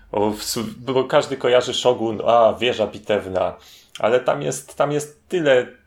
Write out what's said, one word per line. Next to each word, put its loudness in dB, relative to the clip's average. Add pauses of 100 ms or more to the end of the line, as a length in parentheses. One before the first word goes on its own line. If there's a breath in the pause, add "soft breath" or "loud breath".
(120)
o -2
wsu-, -6 (120)
bo -2
każdy 0
kojarzy 2
Shogun, 0
a, 6
wieża 0
bitewna, -4 (440 loud breath)
ale 2
tam -2
jest, -8
tam 0
jest -8
tyle 2 (200)